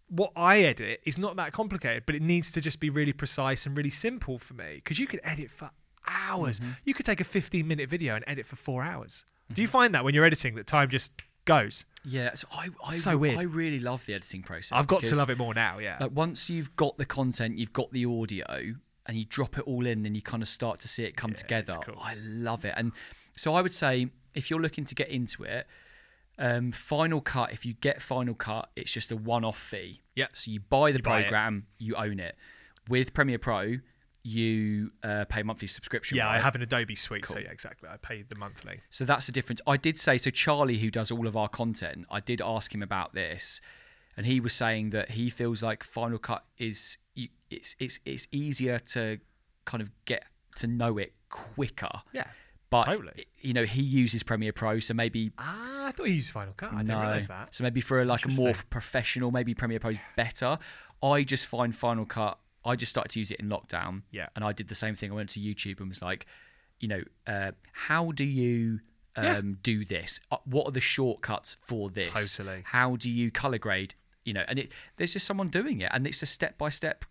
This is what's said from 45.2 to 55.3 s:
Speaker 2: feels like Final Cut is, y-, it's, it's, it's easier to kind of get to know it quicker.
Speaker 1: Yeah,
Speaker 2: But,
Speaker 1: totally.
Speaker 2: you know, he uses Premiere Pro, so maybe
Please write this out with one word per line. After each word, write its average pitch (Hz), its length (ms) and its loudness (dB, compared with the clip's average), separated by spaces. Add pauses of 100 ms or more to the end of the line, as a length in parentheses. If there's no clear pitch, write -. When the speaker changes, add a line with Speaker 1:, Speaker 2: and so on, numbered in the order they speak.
Speaker 2:
feels 117 340 -2
like 110 200 -2
Final 117 360 -4
Cut - 260 -6 (120)
is, 113 400 -2 (180)
y-, 123 140 -8 (200)
it's, - 300 -8
it's, 131 260 -4
it's 135 260 -6
easier 131 480 0
to 110 400 -2 (460)
kind 117 160 -6
of 104 100 -8 (140)
get - 200 -2 (320)
to 120 100 -2
know 117 320 2
it - 140 -6 (160)
quicker. - 720 -6 (120)
Speaker 1:
Yeah, 262 140 -6 (420)
Speaker 2:
But, 120 160 6
Speaker 1:
totally. 165 400 -4 (140)
Speaker 2:
you 131 140 -2
know, 120 100 4
he 113 180 0
uses 127 400 4
Premiere 110 320 0
Pro, 110 280 0
so - 120 0
maybe 113 460 0